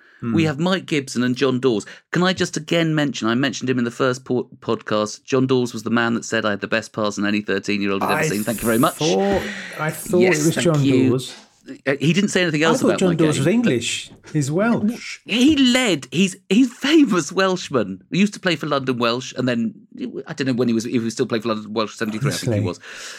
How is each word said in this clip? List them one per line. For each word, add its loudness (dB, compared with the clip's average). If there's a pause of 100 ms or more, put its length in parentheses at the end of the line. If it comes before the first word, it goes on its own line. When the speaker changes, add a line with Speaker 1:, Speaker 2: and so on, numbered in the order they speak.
(220)
Speaker 1:
Hmm. -4
Speaker 2:
We 4
have -2
Mike -2
Gibson -4
and 0
John 2
Dawes. 0 (280)
Can 2
I 2
just -2
again 0
mention, -2
I 2
mentioned -2
him 0
in 0
the -2
first -2
po-, -4 (120)
podcast, -2
John 2
Dawes 2
was -10
the -4
man 2
that -2
said -2
I 2
had -2
the -6
best -2
pass -2
on -2
any 0
thirteen-year-old -2
he'd -2
ever 0
Speaker 1:
I -2
Speaker 2:
seen. -2
Thank -4
you -6
very 2
much. 2
Speaker 1:
thought, 0 (360)
I -4
thought 0
Speaker 2:
Yes, 4
Speaker 1:
it 0
was 2
Speaker 2:
thank -2
Speaker 1:
John 2
Speaker 2:
you. 4
Speaker 1:
Dawes. -2 (500)
Speaker 2:
Uh, 0
he 2
didn't 2
say 0
anything 0
Speaker 1:
I 4
Speaker 2:
else 2
Speaker 1:
thought 2
Speaker 2:
about 0
Speaker 1:
John 4
Speaker 2:
my 2
Speaker 1:
Dawes 2
Speaker 2:
game. -2
Speaker 1:
was 2
English. 0 (200)
He's 0
Welsh. -2
Speaker 2:
He 4
led. 2
He's, 2 (100)
he's 4
famous 4
Welshman. 0
He 0
used 4
to -16
play 0
for -8
London 0
Welsh, 0
and 0
then, -2 (520)
I -14
don't -8
know 0
when 2
he 2
was, 0
if -4
he 2
was -2
still 0
playing -2
for -4
London -6
Welsh, -4
seventy-three, -2
I -4
think -2
he 2
Speaker 1:
Honestly. 0
Speaker 2:
was. -6 (400)